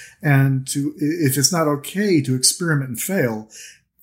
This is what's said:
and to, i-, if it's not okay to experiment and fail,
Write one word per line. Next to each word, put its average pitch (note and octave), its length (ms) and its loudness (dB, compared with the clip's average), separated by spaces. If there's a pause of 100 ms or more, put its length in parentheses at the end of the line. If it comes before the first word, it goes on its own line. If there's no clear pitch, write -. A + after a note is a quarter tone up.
(220)
and C3+ 460 2
to, C#3+ 220 -2 (100)
i-, D#3 280 0
if C3 100 -2
it's C3+ 140 2
not E3 160 2
okay E3+ 540 0
to C3 140 0
experiment C#3 540 0
and A2+ 100 -10
fail, A#2 480 -2 (540)